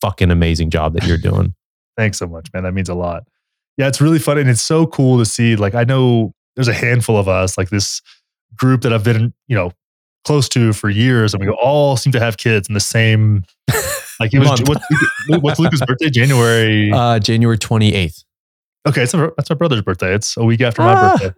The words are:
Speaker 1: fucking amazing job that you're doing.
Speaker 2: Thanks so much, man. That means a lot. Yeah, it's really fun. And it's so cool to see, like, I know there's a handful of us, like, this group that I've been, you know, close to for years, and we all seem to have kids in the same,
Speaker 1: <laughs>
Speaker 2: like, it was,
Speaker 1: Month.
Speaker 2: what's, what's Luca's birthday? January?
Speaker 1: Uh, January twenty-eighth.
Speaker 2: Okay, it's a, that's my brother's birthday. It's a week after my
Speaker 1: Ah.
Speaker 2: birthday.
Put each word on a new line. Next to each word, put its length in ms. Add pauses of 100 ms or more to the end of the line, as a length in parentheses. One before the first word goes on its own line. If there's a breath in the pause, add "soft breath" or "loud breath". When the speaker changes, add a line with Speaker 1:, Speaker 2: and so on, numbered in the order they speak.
Speaker 1:
fucking 300
amazing 400
job 220
that 120
you're 120
doing. 360 (440)
Speaker 2:
Thanks 200
so 80
much, 280
man. 100
That 100
means 160
a 60
lot. 320 (500)
Yeah, 100
it's 120
really 180
fun. 200
And 120
it's 120
so 260
cool 320
to 60
see, 320
like, 180
I 80
know 500 (220)
there's 140
a 40
handful 440
of 100
us, 300
like, 120
this 320 (540 soft breath)
group 260
that 120
I've 100
been, 300 (140)
you 100
know, 160 (500)
close 260
to 220
for 180
years, 440
and 100
we 60
all 480
seem 160
to 60
have 180
kids 320
in 40
the 60
same, 640 (140)
Speaker 1:
<laughs> 640
Speaker 2:
like, 140
it 60
was, 80
Speaker 1:
Month. 220
Speaker 2:
what's, 720
what's 160
Luca's 220
birthday? 280
January? 840
Speaker 1:
Uh, 280
January 380
twenty-eighth. 640 (640)
Speaker 2:
Okay, 160
it's 100
a, 220
that's 140
my 60
brother's 260
birthday. 340
It's 220
a 60
week 180
after 200
my 120
Speaker 1:
Ah. 240
Speaker 2:
birthday. 200